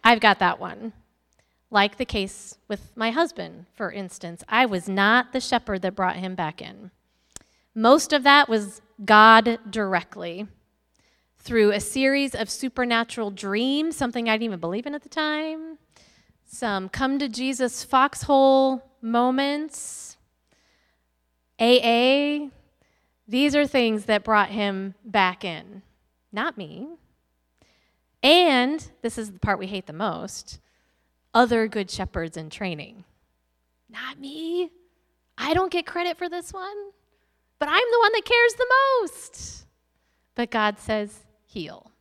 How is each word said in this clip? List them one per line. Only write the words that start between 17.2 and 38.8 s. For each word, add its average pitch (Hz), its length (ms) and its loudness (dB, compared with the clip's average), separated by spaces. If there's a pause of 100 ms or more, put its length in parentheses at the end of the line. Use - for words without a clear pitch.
Jesus 247 540 -4
foxhole 269 1000 4 (180)
moments, 262 1160 -2 (1400)
A 247 260 6
A. 277 680 2 (760)
These 269 280 0
are 294 120 2
things 220 380 0
that 208 180 0
brought 208 260 2
him 196 460 -4 (100)
back 190 400 0
in, 190 380 -12 (480)
not 226 260 -6
me. 185 300 -14 (1400)
And, 294 640 2 (120)
this 226 160 -8
is 214 140 -10
the 185 80 -20
part 202 200 -2
we 185 80 -10
hate 190 180 -10
the 151 80 -16
most, 175 680 -10 (720)
other 226 340 2
good 202 220 -6
shepherds 170 460 -10
in 156 140 -14
training. 185 560 -12 (840)
Not 254 300 -16
me. 320 520 -6 (680)
I 285 160 -2
don't 370 180 0
get 339 140 -4
credit 349 320 -6
for 359 100 -6
this 339 240 -10
one, 392 400 -12 (680)
but 294 100 -2
I'm 453 220 2
the 480 80 4
one 427 140 6
that 427 120 -2
cares 480 280 4
the 494 200 0 (280)